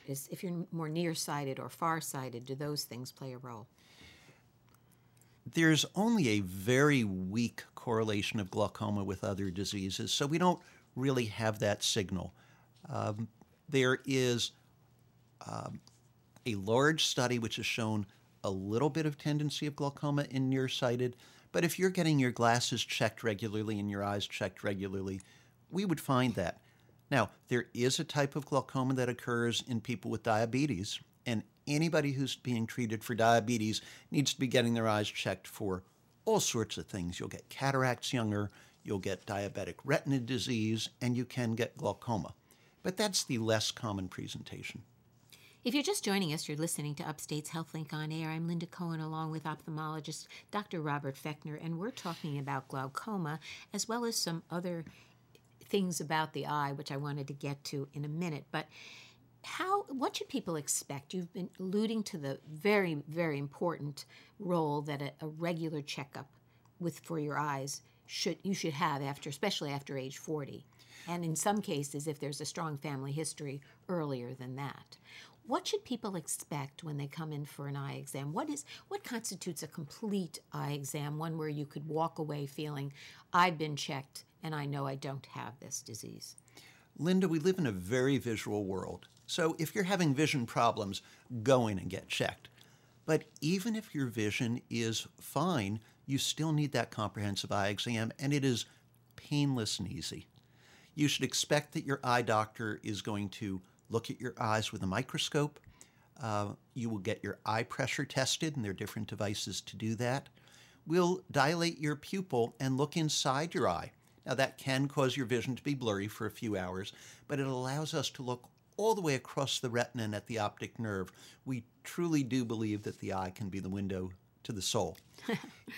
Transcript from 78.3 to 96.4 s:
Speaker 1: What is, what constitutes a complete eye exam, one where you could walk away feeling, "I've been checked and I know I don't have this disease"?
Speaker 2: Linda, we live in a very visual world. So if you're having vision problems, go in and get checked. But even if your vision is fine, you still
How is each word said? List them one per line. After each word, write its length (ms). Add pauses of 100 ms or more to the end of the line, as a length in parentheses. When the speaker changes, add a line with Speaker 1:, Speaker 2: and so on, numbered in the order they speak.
Speaker 1:
What 160
is, 160 (240)
what 160
constitutes 580
a 40
complete 720 (100)
eye 220
exam, 440
one 200
where 100
you 180
could 220
walk 320
away 280
feeling, 440 (400)
"I've 260
been 200
checked 480 (180)
and 100
I 120
know 200
I 100
don't 320
have 340
this 200
disease"? 540 (640)
Speaker 2:
Linda, 320
we 100
live 200
in 60
a 60
very 460
visual 480
world. 420 (180)
So 320
if 160
you're 120
having 280
vision 320
problems, 560 (420)
go 240
in 120
and 100
get 200
checked. 400 (560)
But 180 (160)
even 360
if 200
your 120
vision 640
is 380 (120)
fine, 600 (260)
you 120
still 340